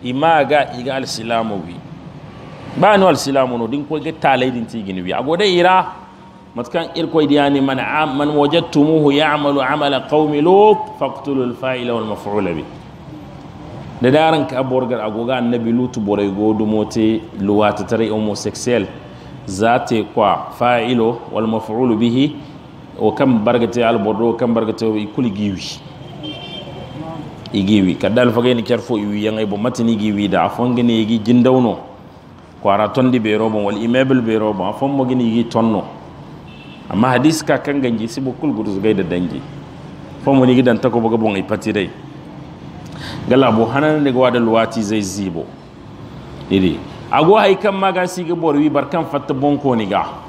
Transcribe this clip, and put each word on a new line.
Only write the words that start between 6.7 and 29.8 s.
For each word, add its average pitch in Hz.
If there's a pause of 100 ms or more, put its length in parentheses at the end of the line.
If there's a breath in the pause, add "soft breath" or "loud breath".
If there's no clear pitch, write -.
ir 165
ko 160
idiyani 143
man 135
am-, 135
man 147
wajadtumuhu 151
ya'malu 143
amala 139
qaumi 151
lut 202 (220)
faqtulul 135
fa'ila 123
wal 110
maf'ula 101
bi. 78 (1400)
Da 123
daran 156
ka 131
borgar 127
agoga 113
annabi 120
lutu 123
borai 101
go 104
dumote 107 (200)
luwata 104
tare 113
homosexual 107 (600 loud breath)
zate 113 (100)
kwa 98
fa'ilo 120 (120)
wal 110
maf'ulu 110
bihi 120 (640 loud breath)
o 107
kam 123
bargate 117
al 117
bordo 107
o 113
kam 117
bargate 110
o 110
ikuli 107
giwi. 98 (1700)
Igiwi 98
kadal 117
fagay 120
ni 113
kerfo 117
iwi 104
yang 110
ay 110
bo 101
matini 117